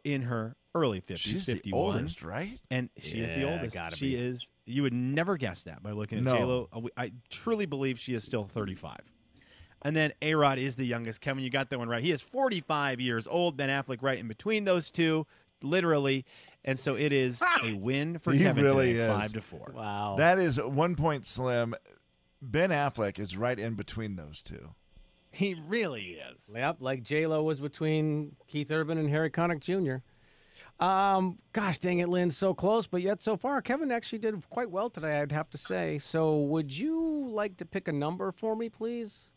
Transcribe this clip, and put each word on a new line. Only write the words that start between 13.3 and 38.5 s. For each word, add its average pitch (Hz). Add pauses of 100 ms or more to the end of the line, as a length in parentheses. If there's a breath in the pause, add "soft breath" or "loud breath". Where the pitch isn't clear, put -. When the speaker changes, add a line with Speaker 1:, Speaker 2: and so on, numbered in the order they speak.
Speaker 1:
Ben 139
Affleck 135
right 131
in 113
between 208
those 180
two, 160 (340 soft breath)
literally. 143 (400 loud breath)
And 135
so 135
it 143
is 131 (100)
Speaker 3:
<laughs> 139
Speaker 1:
a 113
win 139
for -
Speaker 2:
He 139
Speaker 1:
Kevin 143
Speaker 2:
really 135
Speaker 1:
today, 117
Speaker 2:
is. 110
Speaker 1:
five 107
to 110
four. -
Speaker 3:
Wow. 104
Speaker 2:
That 175
is 147
one 143
point 147
slim. 120 (720)
Ben 156
Affleck 135
is 95
right 120
in 113
between 101
those 76
two. - (560)
Speaker 1:
He 190 (100)
really 131 (160)
is. -
Speaker 3:
Yep, 143
like 127
J-Lo 156
was 156
between 151 (100)
Keith 147
Urban 160
and 151
Harry 156
Connick 170
Junior. 165 (760 loud breath)
Um, 190 (160)
gosh 202
dang 180
it, 175
Lynn, 180
so 190
close, 208
but 180
yet 185
so 214
far. 269
Kevin 277
actually 226
did 214
quite 240
well 202
today, 156
I'd 143
have 180
to -
say. 165
So 156
would 147
you 311
like 208
to 180
pick 185
a 160
number 170
for 220